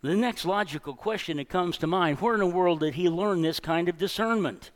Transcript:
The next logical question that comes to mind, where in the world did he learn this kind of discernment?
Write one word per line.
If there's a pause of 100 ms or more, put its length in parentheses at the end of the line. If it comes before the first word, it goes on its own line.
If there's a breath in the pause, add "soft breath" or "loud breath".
The
next
logical
question
that
comes
to
mind,
where
in
the
world
did
he
learn
this
kind
of
discernment?